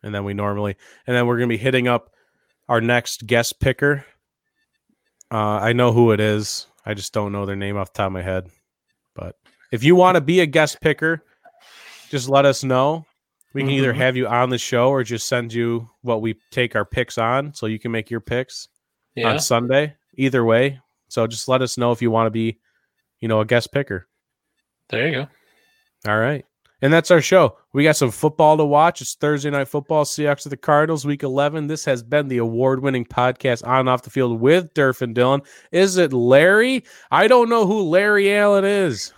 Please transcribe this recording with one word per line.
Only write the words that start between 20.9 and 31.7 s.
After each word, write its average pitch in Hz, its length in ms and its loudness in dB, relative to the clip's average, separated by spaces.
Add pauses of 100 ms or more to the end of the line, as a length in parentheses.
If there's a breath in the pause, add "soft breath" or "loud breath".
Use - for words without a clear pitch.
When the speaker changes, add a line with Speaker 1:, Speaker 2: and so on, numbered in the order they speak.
Speaker 1:
so 117 180 -2
just 113 220 -10
let 127 160 2
us 120 120 -6
know 120 160 0
if 120 120 -4
you 117 80 0
wanna 113 180 0
be, 113 300 -4 (600)
you 117 80 -8
know, 110 120 2
a 107 60 0
guest 120 260 0
picker. 101 360 -6 (800)
Speaker 2:
There 120 180 -2
you 160 60 -2
go. 135 140 -6 (840)
Speaker 1:
All 107 80 2
right. 135 260 -2 (380)
And 139 100 4
that's 165 160 2
our 170 120 6
show. 170 360 2 (160 soft breath)
We 139 80 2
got 151 140 4
some 127 160 0
football 151 460 2
to 156 80 2
watch. 147 360 2
It's - 140 -12
Thursday 147 340 -2
Night 143 180 -4
Football, 147 380 -2
Seahawks 147 400 -4
at 143 60 -12
the 135 60 -10
Cardinals, 151 500 0
Week 143 160 -4
eleven. 147 420 -2
This 151 200 -8